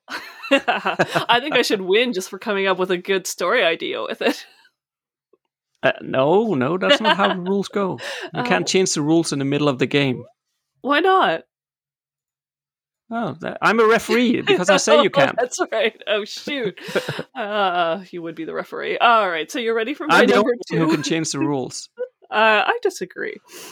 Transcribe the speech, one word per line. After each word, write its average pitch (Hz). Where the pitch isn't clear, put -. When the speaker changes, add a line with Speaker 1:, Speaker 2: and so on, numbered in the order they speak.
Speaker 1:
<laughs> -
I 196
think 277
I 247
should 214
win 220
just 185
for 196
coming 196
up 185
with 185
a 180
good 185
story 208
idea 143
with -
it. -
<laughs> -
Speaker 2:
Uh, -
no, 170
no, 139
that's 190
not 302
how 196
the 185
rules 190
go. 185
Speaker 1:
<laughs> -
Speaker 2:
You 247
can't 180
Speaker 1:
Oh. -
Speaker 2:
change 185
the 160
rules 165
in 143
the 139
middle 143
of 131
the 135
game. 139
Speaker 1:
Why 285
not? 349
Speaker 2:
Oh, 226
that, -
I'm 196
a 220
referee 233
because 359
I -
say 285
you 202
Speaker 1:
<laughs> -
Oh, 277
Speaker 2:
can't. -
Speaker 1:
that's -
right. 220
Oh, 208
shoot. 240
Speaker 2:
<laughs> -
Speaker 1:
Uh, 190
you 175
would 165
be 160
the 165
referee. 160
All 220
right, 165
so 294
you're 226
ready 233
for 311
my -
Speaker 2:
I'm -
the -
Speaker 1:
number -
Speaker 2:
only 240
one 170
who 160
Speaker 1:
two? -
Speaker 2:
can 151
change 160
the 143
rules. 131
Speaker 1:
<laughs> -
Uh, 214
I 480
disagree. -